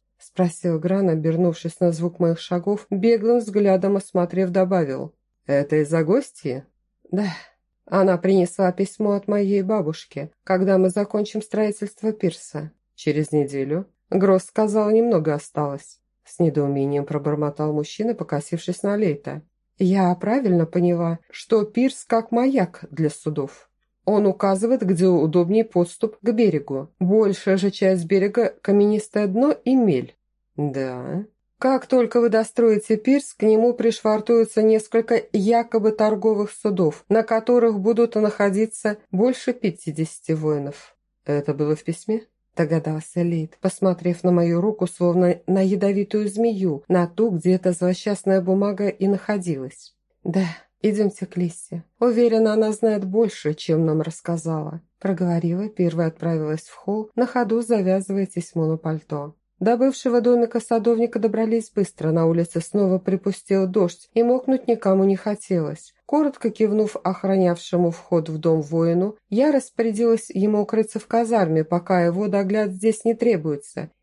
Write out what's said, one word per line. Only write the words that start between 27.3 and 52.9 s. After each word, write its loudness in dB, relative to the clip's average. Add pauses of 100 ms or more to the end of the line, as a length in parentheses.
же 0
часть 0
берега — 0
каменистое 2
дно 2
и 0
мель». 2 (400)
«Да». -6 (340)
«Как 0
только 2
вы 4
достроите 2
пирс, 0
к -10
нему 4
пришвартуются 0
несколько 2 (100)
якобы 2
торговых 0
судов, -2
на 4
которых 2
будут 2
находиться 0 (120)
больше 0
пятидесяти -6
воинов». -6 (300)
«Это -2
было 0
в -12
письме?» -6 (280)
догадался -2
Лейт, -4
посмотрев -2
на 2
мою 2
руку, -2
словно 0
на 2
ядовитую 0
змею, -2
на 2
ту, -2
где 0
эта 0
злосчастная -2
бумага 0
и -2
находилась. -4 (260)
«Да, -2 (340)
идемте -2
к -12
Лиссе. -6 (140)
Уверена, 2
она 2
знает 0